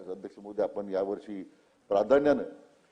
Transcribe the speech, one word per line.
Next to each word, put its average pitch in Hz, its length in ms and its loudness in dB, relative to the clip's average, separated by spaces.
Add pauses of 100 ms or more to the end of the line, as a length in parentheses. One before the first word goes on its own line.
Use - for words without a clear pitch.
अध्यक्ष 92 300 -12
महोदय, 104 240 -4
आपण 101 260 -2
यावर्षी 98 640 -4 (360)
प्राधान्यानं 127 540 4 (500)